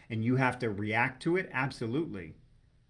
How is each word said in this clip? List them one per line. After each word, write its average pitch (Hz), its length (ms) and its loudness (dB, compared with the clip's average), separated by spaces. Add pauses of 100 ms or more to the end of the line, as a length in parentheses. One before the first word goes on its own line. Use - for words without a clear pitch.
(100)
and 113 140 -2
you 127 100 4
have 127 240 4
to 117 120 0
react 107 520 0
to 170 140 2
it? 185 160 -2
Absolutely. 123 840 -4 (540)